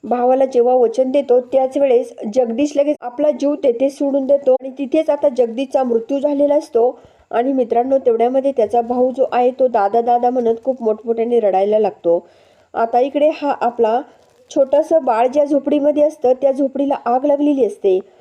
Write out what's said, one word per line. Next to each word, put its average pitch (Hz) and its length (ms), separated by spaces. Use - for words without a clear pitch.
भावाला 247 400
जेव्हा 247 300
वचन 254 360
देतो 269 320
त्याच 262 340
वेळेस 262 360
जगदीश 254 420
लगेच 294 240
आपला 262 300
जीव 277 240
तेथे 262 360
सोडून 277 360
देतो 262 260
आणि 262 260
तिथेच 311 320
आता 294 180
जगदीशचा 247 540
मृत्यू 240 360
झालेला 285 360
असतो. 262 440
आणि 254 220
मित्रांनो, 254 460
तेवढ्यामध्ये 254 540
त्याचा 240 280
भाऊ 247 320
जो 262 200
आहे 247 180
तो 254 180
दादा 220 320
दादा 240 300
म्हणत 233 340
खूप 262 180
मोठमोठ्याने 226 580
रडायला 202 380
लागतो. 180 400
आता 233 260
इकडे 285 340
हा 285 260
आपला 233 400
छोटंसं 294 540
बाळ 240 220
ज्या 285 180
झोपडीमध्ये 285 580
असतं 294 300
त्या 269 100
झोपडीला 269 520
आग 254 200
लागलेली 285 400
असते 196 340